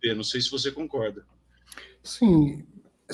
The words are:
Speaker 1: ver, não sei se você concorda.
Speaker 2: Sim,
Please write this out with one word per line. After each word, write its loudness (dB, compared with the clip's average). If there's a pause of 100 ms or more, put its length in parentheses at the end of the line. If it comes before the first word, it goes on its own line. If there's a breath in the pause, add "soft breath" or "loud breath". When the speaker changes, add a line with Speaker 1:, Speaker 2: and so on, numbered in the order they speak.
Speaker 1:
ver, -2
não -6
sei -4
se -2
você -4
concorda. -8 (800 loud breath)
Speaker 2:
Sim, 4 (480)